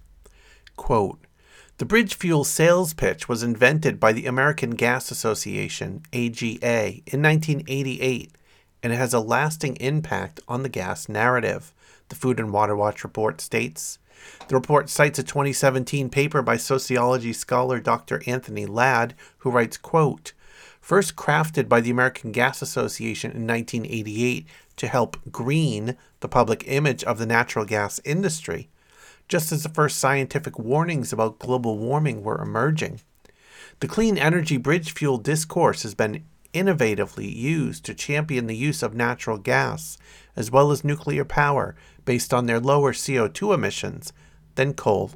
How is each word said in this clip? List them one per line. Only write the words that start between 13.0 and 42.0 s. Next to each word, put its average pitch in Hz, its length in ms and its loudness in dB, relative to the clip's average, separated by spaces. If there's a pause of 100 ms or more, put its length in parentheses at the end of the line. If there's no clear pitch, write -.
report 110 380 -4
states. - 580 -6 (480)
The - 80 0
report 135 340 2
cites 147 300 2
a 131 60 -4
twenty 139 280 0
seventeen 131 560 2
paper 143 340 2
by 117 160 2
sociology 123 720 0
scholar 127 480 0
Doctor 117 460 -2
Anthony 110 400 -4
Ladd, 120 480 2 (240)
who 131 120 -4
writes, 120 260 2
quote, - 560 0 (480)
"First 180 360 0
crafted 151 520 0
by 120 120 6
the 117 100 0
American 123 400 0
Gas 123 320 0
Association 113 680 -6
in 113 140 -6
nineteen 117 400 -2
eighty-eight 113 600 -2 (300)
to - 100 -4
help 117 300 0 (160)
green 123 640 -2 (240)
the - 80 -6
public 123 400 2
image 139 340 0
of 113 160 -2
the 113 80 -4
natural 117 380 2
gas 104 400 -2
industry, 160 680 -4 (580)
just 160 220 0
as 156 140 -2
the - 40 -8
first 151 300 0
scientific 139 580 0
warnings 139 560 -2
about 110 280 0
global 120 360 0
warming 123 460 0
were 104 180 -4
emerging. 113 600 -2 (800)
The 139 80 -4
clean 220 280 2
energy 156 400 2
bridge 151 360 0
fuel 139 260 0
discourse 156 640 0
has 107 120 -8
been 110 280 0 (320)
innovatively 107 800 0
used 131 500 -2
to 110 100 -10
champion 147 520 -2
the 113 100 -6
use 143 260 -2
of 110 120 -2
natural 120 440 -2
gas, 123 580 -2 (400)
as 113 140 -4
well 139 200 8
as 139 140 0
nuclear 147 400 -2
power, 143 500 0 (300)